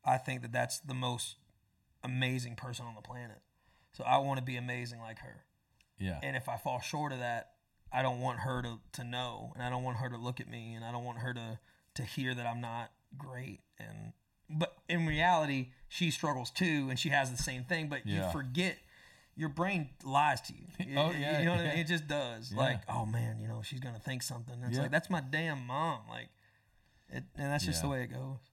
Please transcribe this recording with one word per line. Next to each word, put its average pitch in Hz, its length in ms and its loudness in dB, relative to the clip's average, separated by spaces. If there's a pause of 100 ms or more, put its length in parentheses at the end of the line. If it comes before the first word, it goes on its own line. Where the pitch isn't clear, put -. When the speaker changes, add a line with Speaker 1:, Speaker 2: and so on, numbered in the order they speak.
Speaker 1:
I 131 140 6
think 127 240 -4
that 117 80 -8
that's 120 280 0
the 135 140 -8
most 123 440 -2 (680)
amazing 127 520 0
person 123 300 -8
on 117 80 -10
the 104 80 -14
planet. 120 400 -12 (520)
So 120 100 -8
I 131 160 8
wanna 139 240 2
be 123 140 -2
amazing 123 420 -4
like 110 200 -10
her. - 240 -16 (540)
Speaker 2:
Yeah. 92 240 0
Speaker 1:
And 139 140 -2
if 120 120 -2
I 120 100 -2
fall 127 220 -2
short 147 320 -2
of 127 80 -4
that, 120 340 -2 (380)
I 131 120 2
don't 127 180 2
want 123 200 0
her 127 200 0
to, 117 180 -6 (140)
to 127 100 -8
know, 120 520 -6
and 123 80 -4
I 123 60 0
don't 123 140 -2
want 123 140 -2
her 127 120 -2
to 120 80 -6
look 123 220 -2
at - 80 -8
me, 113 280 -8
and 113 100 -8
I 117 60 -6
don't 120 120 -4
want 120 160 -6
her 123 140 -2
to, 113 260 -6 (360)
to 131 80 -2
hear 131 320 0
that 120 100 -4
I'm 120 160 0
not 117 300 -6 (260)
great. 127 440 -10 (180)
And, 107 340 -10 (360)
but 156 280 0 (100)
in 165 180 2
reality, 151 640 6 (200)
she 175 220 2
struggles 131 400 0
too, 151 380 2
and 127 100 0
she 156 100 2
has 139 220 6
the 123 100 -4
same 127 240 -2
thing, 156 240 0
but 139 180 -4
you 101 100 2
Speaker 2:
Yeah. 95 140 2
Speaker 1:
forget, 151 460 2 (580)
your 156 140 0
brain 165 400 2 (140)
lies 139 380 6
to - 120 -10
you. - 180 -14
Speaker 2:
<laughs> - 80 -12
Speaker 1:
You, 139 180 0
Speaker 2:
Oh, 156 140 6
Speaker 1:
you 175 80 0
Speaker 2:
yeah, 147 240 4
Speaker 1:
know 170 80 6
what 180 100 6
I - 40 0
Speaker 2:
yeah. 151 60 2
Speaker 1:
mean? 160 80 4
It 156 80 2
just 160 200 2
does. 123 440 -2
Speaker 2:
Yeah. 101 60 0
Speaker 1:
Like, 127 320 4
"Oh, 113 160 0
man, 113 340 0
you 110 80 -4
know, 113 140 -4
she's 127 200 -6
gonna 120 180 -6
think 127 240 -4
something." 120 320 -6
And 123 100 -6
it's 120 100 2
Speaker 2:
Yeah. 135 80 4
Speaker 1:
like, 123 80 0
"That's 160 180 2
my 170 120 2
damn 143 460 0
mom." 131 420 0
Like, 117 200 -10 (800)
it, 127 140 -6 (120)
and 143 160 -2
that's 147 140 2
just - 160 2
the 147 60 2
Speaker 2:
Yeah. 139 40 2
Speaker 1:
way 127 120 0
it 120 40 -4
goes. 131 320 -6 (140)